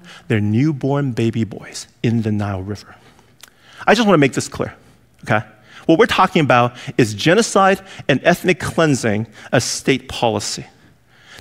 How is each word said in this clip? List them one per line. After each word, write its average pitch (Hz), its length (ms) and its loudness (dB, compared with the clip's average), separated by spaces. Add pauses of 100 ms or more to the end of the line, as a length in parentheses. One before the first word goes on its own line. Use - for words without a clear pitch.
(280)
their 110 120 0
newborn 135 720 -2
baby 113 320 -2
boys - 440 -16 (140)
in 117 200 0
the 107 100 -2
Nile 101 300 -4
River. 98 320 -14 (920)
I 190 80 6
just 233 120 0
wanna 190 100 4
make 143 160 4
this - 160 -6
clear, - 260 -8 (500)
okay? 110 200 0 (400)
What 160 140 2
we're 233 80 6
talking 185 340 2
about 123 360 2 (200)
is 110 160 2
genocide 190 680 2 (260)
and 131 140 0
ethnic 175 380 0
cleansing 120 680 0 (260)
as 131 120 0
state - 440 -2
policy. - 560 -4 (760)